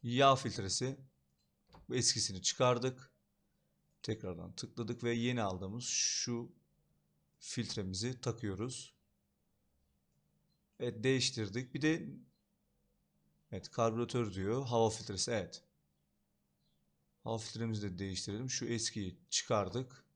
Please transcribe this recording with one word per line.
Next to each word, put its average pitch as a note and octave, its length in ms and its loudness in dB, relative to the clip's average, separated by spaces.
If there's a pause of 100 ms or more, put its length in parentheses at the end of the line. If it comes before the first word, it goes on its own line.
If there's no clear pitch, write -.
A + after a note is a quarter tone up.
Yağ C3 340 8
filtresi. A#2+ 640 -2 (880)
Bu B2 60 -4
eskisini G#2 480 2
çıkardık. B2+ 720 2 (880)
Tekrardan F2+ 500 -6
tıkladık A#2 520 -6
ve A#2+ 100 2
yeni A#2+ 280 2
aldığımız G2 420 -4
şu - 680 -2 (880)
filtremizi A2 840 -4
takıyoruz. A2 760 -4 (1900)
Evet, A2 240 -4
değiştirdik. B2 680 2
Bir C#3 80 -2
de D#3 260 2 (1400)
evet, - 180 -10
karbüratör A#2 640 2
diyor. G#2+ 320 0
Hava A2+ 240 6
filtresi, G#2+ 400 -4
evet. G2+ 340 -4 (1600)
Hava A2+ 140 0
filtremizi A2 440 -4
de F#2 160 -4
değiştirelim. G2+ 520 -4
Şu A#2+ 160 -4
eskiyi A2 520 -2 (120)
çıkardık. G#2+ 720 0 (120)